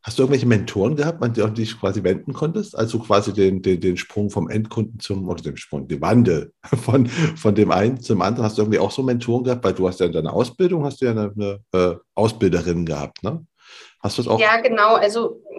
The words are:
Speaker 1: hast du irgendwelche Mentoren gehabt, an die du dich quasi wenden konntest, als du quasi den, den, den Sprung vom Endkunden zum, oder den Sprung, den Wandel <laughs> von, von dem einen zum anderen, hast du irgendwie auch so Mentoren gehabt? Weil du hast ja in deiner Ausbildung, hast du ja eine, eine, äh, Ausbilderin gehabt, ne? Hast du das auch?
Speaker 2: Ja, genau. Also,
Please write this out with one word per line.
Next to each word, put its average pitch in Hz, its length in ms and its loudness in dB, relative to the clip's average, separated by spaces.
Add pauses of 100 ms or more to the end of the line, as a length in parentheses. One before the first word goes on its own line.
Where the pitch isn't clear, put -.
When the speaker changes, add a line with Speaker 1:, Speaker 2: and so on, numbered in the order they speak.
Speaker 1:
hast - 140 -8
du 131 60 4
irgendwelche 131 240 2
Mentoren 107 480 2
gehabt, 156 280 -2
an 120 100 0
die 110 80 -2
du 101 80 2
dich 110 300 -6
quasi 98 240 -2
wenden 95 300 -2
konntest, 170 420 -6
als 113 160 -2
du 120 80 -2
quasi 104 340 2
den, 95 280 2
den, 92 180 2
den 90 180 0
Sprung 104 340 -4
vom 82 180 -4
Endkunden 110 500 -4
zum, 98 300 -6
oder 80 140 -8
den 73 140 -8
Sprung, 71 300 -10
den 71 140 -6
Wandel 107 520 2 (100)
<laughs> 117 200 -2
von, 127 240 4
von 156 460 0
dem 101 160 4
einen 107 320 2
zum 98 220 0
anderen, 117 220 0
hast 107 120 -2
du 107 60 2
irgendwie 104 160 2
auch 98 100 2
so - 140 -4
Mentoren 120 400 0
gehabt? 123 200 -2
Weil 95 100 2
du 92 140 0
hast 90 120 -4
ja 90 80 2
in 82 40 -2
deiner 80 220 -2
Ausbildung, 160 520 0
hast 135 160 -6
du 131 40 0
ja 120 60 2
eine, 107 240 -2
eine, 101 240 -4 (140)
äh, 90 240 2 (180)
Ausbilderin 87 680 0
gehabt, 73 380 -8
ne? 160 220 -6 (580)
Hast - 140 -4
du 127 60 -2
das 120 80 -2
auch? - 80 4
Speaker 2:
Ja, 220 200 4
genau. 226 360 4
Also, 214 480 -2 (160)